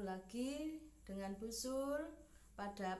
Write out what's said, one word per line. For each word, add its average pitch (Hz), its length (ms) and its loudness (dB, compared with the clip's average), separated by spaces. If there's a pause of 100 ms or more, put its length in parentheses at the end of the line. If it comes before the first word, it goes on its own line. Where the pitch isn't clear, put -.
lagi 262 720 0 (240)
dengan 196 320 0
Bu 220 160 -2
Sul. 269 480 2 (560)
Pada 202 460 2